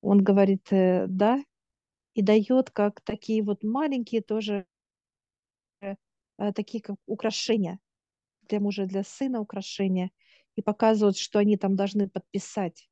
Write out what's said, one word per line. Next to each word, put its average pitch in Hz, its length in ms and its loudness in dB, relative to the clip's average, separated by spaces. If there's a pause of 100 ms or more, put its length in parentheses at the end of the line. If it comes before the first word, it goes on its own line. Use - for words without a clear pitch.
Он 202 220 4
говорит, 196 480 2
э, 185 360 2
да, 208 340 0 (720)
и 214 80 0
дает 220 480 4
как 208 320 -2
такие 220 400 -4
вот 202 220 -4
маленькие 240 580 -2
тоже, 208 440 -6 (1160)
э, 196 140 -10 (420)
э, 208 140 -2
такие 208 300 -8
как 202 140 -10 (100)
украшения. 208 720 -4 (720)
Для 208 120 -2
мужа, 202 260 -2
для 196 180 -4
сына 254 360 -6
украшения. 190 680 -4 (460)
И 214 60 -6
показывают, 214 560 2
что - 220 -2
они 208 160 4
там 196 200 0
должны 196 320 0
подписать. - 840 -8